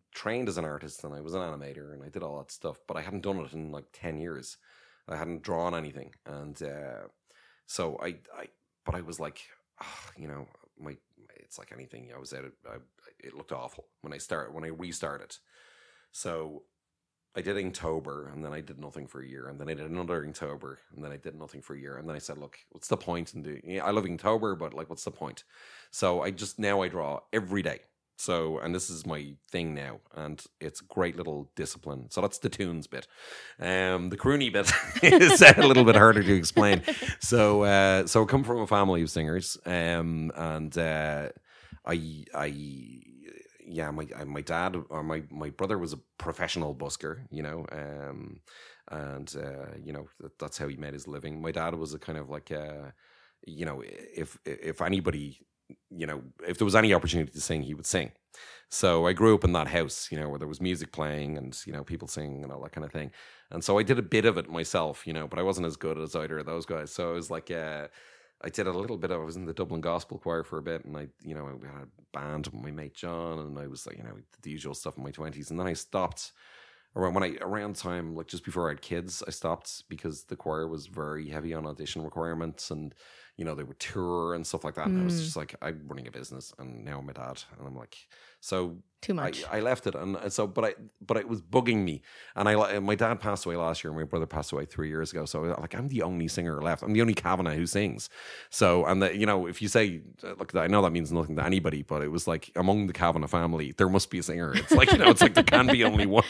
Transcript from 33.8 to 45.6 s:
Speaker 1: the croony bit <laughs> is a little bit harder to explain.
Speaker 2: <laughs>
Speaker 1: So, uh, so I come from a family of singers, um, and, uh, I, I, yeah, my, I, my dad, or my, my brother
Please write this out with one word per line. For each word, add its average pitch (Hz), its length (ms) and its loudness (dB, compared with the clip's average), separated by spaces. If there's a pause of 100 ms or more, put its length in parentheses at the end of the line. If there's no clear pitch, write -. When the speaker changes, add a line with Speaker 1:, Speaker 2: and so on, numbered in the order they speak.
Speaker 1:
the 98 80 -6
croony 135 360 2
bit 101 180 4 (160)
<laughs> - 160 -4
is 185 380 12
a 143 140 12 (120)
little 127 160 12
bit 110 120 12
harder 107 260 12
to 95 140 6
explain. 87 520 6
Speaker 2:
<laughs> - 320 -2
Speaker 1:
So, 104 440 6
uh, 98 420 8
so 110 160 6
I 107 40 6
come 135 180 4
from 120 160 0
a 104 80 -2
family 98 340 6
of 78 80 0
singers, 82 560 -2
um, 82 720 0
and, 78 420 -4
uh, 78 520 -2 (560)
I, 80 400 -4 (100)
I, 73 140 -2 (1160)
yeah, 80 260 -6
my, 76 240 -8
I, 73 100 -10
my 73 160 -8
dad, 87 340 -2 (140)
or 76 140 -6
my, 80 260 -4
my 76 200 -10
brother 95 280 -2